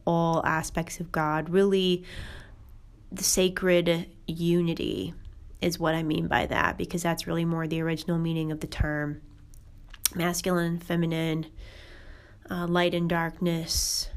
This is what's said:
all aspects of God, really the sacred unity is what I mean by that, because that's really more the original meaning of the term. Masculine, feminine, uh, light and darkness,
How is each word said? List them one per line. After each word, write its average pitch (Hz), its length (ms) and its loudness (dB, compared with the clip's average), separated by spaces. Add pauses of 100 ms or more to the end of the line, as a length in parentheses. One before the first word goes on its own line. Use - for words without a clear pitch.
all 170 380 4
aspects 160 560 -2
of 170 100 -8
God, 156 380 0
really 185 560 4 (1040)
the 185 140 -6
sacred 180 840 4 (200)
unity 170 880 0 (480)
is 165 160 0
what 160 160 2
I 165 80 0
mean 160 260 0
by - 180 2
that, - 300 2
because 175 260 -4
that's 170 240 0
really 165 200 0
more 165 200 0
the 160 140 0
original 165 380 0
meaning 165 340 0
of 156 80 -4
the 147 60 -4
term. 147 560 -2 (920)
Masculine, 170 640 0
feminine, 165 680 0 (1040)
uh, 175 160 -2
light 175 280 4
and 170 140 2
darkness, 165 1080 0